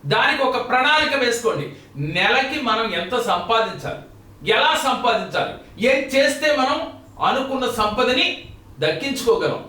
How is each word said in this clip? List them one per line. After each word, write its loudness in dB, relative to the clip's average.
దానికి 2
ఒక 0
ప్రణాళిక 2
వేసుకోండి. 0
నెలకి 2
మనం 0
ఎంత -6
సంపాదించాలి, -2
ఎలా 4
సంపాదించాలి, 0
ఏం 4
చేస్తే 2
మనం 2
అనుకున్న 0
సంపదని 2
దక్కించుకోగలం. 0